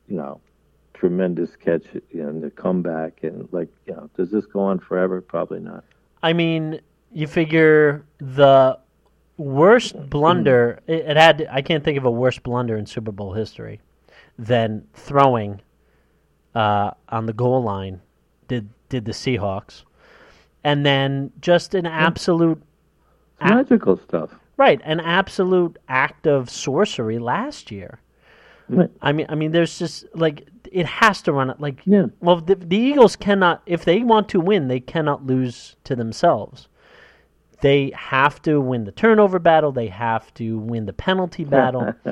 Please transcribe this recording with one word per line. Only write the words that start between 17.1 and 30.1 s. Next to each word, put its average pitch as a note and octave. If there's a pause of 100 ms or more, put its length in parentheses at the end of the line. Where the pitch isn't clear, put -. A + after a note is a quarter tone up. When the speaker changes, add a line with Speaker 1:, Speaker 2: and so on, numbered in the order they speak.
Speaker 2:
the A2+
goal B2
line F#2+ (460)
did, A2+ (200)
did B2
the A2
Seahawks. G2+ (800)
And C#3+
then C#3 (100)
just F3
an F3+
Speaker 1:
Yeah. E3+
Speaker 2:
absolute E3 (800)
Speaker 1:
It's C#3+
Speaker 2:
a- G#3+
Speaker 1:
magical A#3
stuff. - (220)
Speaker 2:
Right, B3+
an D#3
absolute F3+
act C3
of C3+
sorcery B2+
last D#3
year. G2 (720)
Speaker 1:
Right. F3 (100)
Speaker 2:
I C#3+
mean, D3+
I -
mean, D#3
there's E3
just, - (100)